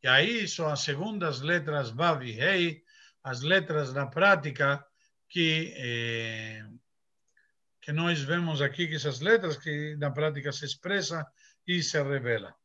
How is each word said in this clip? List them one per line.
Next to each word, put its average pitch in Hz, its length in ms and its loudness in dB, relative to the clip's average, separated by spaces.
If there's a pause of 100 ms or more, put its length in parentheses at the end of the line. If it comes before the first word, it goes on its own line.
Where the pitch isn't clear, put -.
E 131 40 2
aí 185 400 4
são 165 200 -2
as 147 140 -2
segundas 160 600 -4
letras 147 480 0
Vav 143 340 0
e 113 160 -8
Hei, 170 440 2 (400)
as 127 180 -6
letras 151 540 2
na 139 100 0
prática 147 800 2 (420)
que, 160 480 0
eh, 113 880 -6 (1160)
que 147 100 -8
nós 165 300 0
vemos 160 400 -2
aqui, 143 260 0
que 151 60 -4
essas 139 280 -4
letras 185 360 4
que 151 380 -6
na 147 160 -2
prática 143 400 -2
se 147 140 -8
expressa 170 600 -4 (400)
e 180 160 0
se 151 220 0
revela. 120 500 -2 (100)